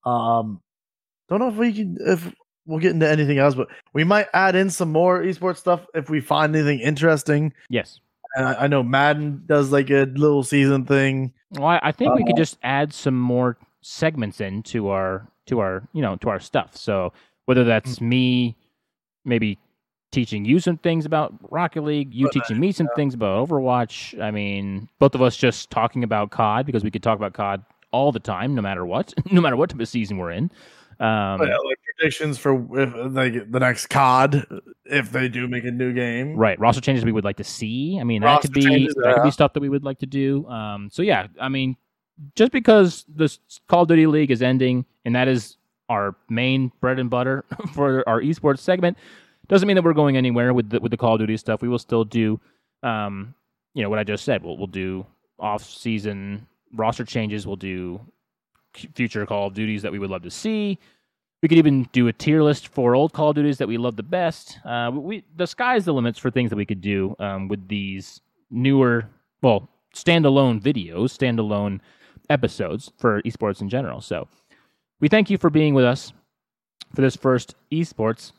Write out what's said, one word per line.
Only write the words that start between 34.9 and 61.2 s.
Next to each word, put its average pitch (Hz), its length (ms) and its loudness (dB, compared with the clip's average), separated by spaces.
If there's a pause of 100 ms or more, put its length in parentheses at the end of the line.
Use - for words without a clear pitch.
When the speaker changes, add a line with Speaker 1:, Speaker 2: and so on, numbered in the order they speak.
Speaker 1:
they 127 180 -2
do 123 180 -6
make 123 180 -6
a 123 60 -6
new 123 220 -4
game. 123 420 -4
Speaker 2:
Right, 110 240 2
roster 117 220 2
changes 131 240 0
we 113 60 2
would 107 140 -2
like 101 120 -4
to 104 60 -10
see. 131 560 -6
I 131 40 -8
mean, 117 180 -2
that 139 60 4
Speaker 1:
Roster 143 200 4
Speaker 2:
could 135 80 -4
be, 139 100 4
Speaker 1:
changes, 139 300 4
Speaker 2:
that 123 200 2
could 120 80 4
be 131 40 6
Speaker 1:
yeah. 147 40 4
Speaker 2:
stuff 143 220 2
that 151 80 -2
we 143 80 -2
would 139 140 -2
like 135 160 -8
to 151 80 -8
do. 139 400 -2
Um, 107 440 -10
so - 100 -6
yeah, 156 260 2 (120)
I 127 100 -4
mean, 131 260 -2 (600)
just 233 160 4
because 214 560 4
this 151 320 0 (280)
Call 175 160 6
of 165 40 2
Duty 160 200 8
League 151 240 2
is 117 100 2
ending, 127 440 2 (200)
and 117 100 0
that 127 120 2
is 123 300 -2 (320)
our 101 260 -2 (140)
main 127 500 0
bread 127 200 0
and 123 100 -4
butter 127 340 -2 (160)
<laughs> 208 140 -10
for 139 340 0
our 113 140 2
esports 147 380 0
segment, 180 380 0 (540)
doesn't 190 160 4
mean 202 80 4
that 185 80 4
we're 165 100 4
going 147 220 4
anywhere 123 380 2
with 117 160 0
the, 110 100 0
with 113 120 -4
the 117 60 -4
Call 113 180 2
of 110 40 0
Duty 110 160 0
stuff. 107 260 -4
We 120 60 -4
will 123 100 -2
still 117 280 0
do, 110 340 -2 (440)
um, 107 520 -6 (380)
you 123 100 -4
know, 101 60 -4
what 107 100 -2
I 104 60 -2
just 104 180 -6
said. 104 200 -2
We'll, 82 140 -12
we'll 98 100 -8
do 92 380 -8 (320)
off-season 104 1120 -8 (260)
roster 113 300 -4
changes. 107 420 -6
We'll 98 120 -8
do 92 420 -10 (760)
c-, - 220 -18
future 110 300 -4
Call 101 220 -4
of 98 60 -8
Duties 107 280 -6
that 98 100 -6
we 101 80 -8
would 98 100 -6
love 90 140 -8
to 87 80 -14
see. 214 480 -4 (640)